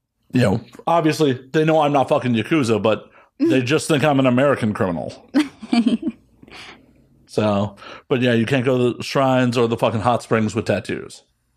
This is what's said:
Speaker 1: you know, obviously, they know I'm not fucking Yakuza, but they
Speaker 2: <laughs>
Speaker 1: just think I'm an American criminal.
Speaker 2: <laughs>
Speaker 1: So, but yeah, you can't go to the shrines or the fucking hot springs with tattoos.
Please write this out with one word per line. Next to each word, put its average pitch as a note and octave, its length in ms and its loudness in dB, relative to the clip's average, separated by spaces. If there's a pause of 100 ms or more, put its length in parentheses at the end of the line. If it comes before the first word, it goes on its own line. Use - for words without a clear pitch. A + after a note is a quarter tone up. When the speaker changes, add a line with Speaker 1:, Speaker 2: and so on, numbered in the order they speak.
(340)
Speaker 1:
you B2+ 80 2
know, G#2+ 200 0 (240)
obviously, D#3 480 2 (200)
they D#3 120 2
know D#3+ 160 4
I'm D3 120 2
not C3 160 2
fucking C3 240 0
Yakuza, A2+ 500 0
but G#2+ 260 0 (300)
they C4+ 220 2
Speaker 2:
<laughs> B2+ 120 -2
Speaker 1:
just D3+ 140 0
think D3 160 0
I'm C#3+ 160 2
an C3 80 2
American B2 460 0
criminal. E2+ 600 -6
Speaker 2:
<laughs> C#4+ 80 2 (1900)
Speaker 1:
So, G2+ 500 -2 (320)
but B2+ 120 -2
yeah, B2 120 2
you A#2 120 2
can't B2+ 200 0
go C3 120 0
to B2 200 0
the - 60 -10
shrines B2+ 540 0
or A#2 100 2
the A2+ 100 -2
fucking A2+ 240 0
hot A#2+ 200 0
springs A2 320 0
with A2+ 120 -4
tattoos. - 580 -6 (340)